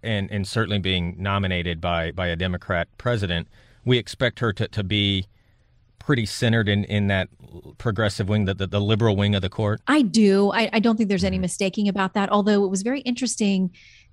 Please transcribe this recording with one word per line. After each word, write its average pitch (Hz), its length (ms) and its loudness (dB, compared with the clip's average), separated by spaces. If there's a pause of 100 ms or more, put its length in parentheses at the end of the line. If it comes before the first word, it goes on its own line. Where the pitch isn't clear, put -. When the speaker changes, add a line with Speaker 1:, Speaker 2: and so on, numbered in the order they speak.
Speaker 1:
and, 101 280 -2
and 101 160 -2
certainly 104 320 -2
being 90 400 -2
nominated 92 600 -2
by, 85 320 -2
by 90 160 -4
a 85 80 -2
Democrat 90 600 -2
president, 98 520 -2 (360)
we 123 140 4
expect - 400 -4
her 113 160 0
to, 110 140 -4
to 107 160 -6
be 101 420 0 (720)
pretty 123 280 0
centered 113 420 0
in, 101 160 2
in 104 240 0
that 95 200 0 (500)
progressive 104 500 -2
wing, 107 160 2
the, 95 100 0
the, 95 120 -4
the 101 140 -2
liberal 104 360 2
wing 101 180 2
of 98 80 2
the 95 60 -2
court? 107 400 -2
Speaker 2:
I 294 140 4
do. 202 500 4
I, 220 220 0
I 226 60 4
don't 220 160 2
think 220 120 0
there's 190 160 0
any 190 120 0
Speaker 1:
Mm-hmm. 185 60 -2
Speaker 2:
mistaking 196 460 -2
about 190 260 -2
that, 196 160 0
although 208 340 4
it 190 40 0
was 190 140 -2
very 254 180 -2
interesting 208 680 0 (420)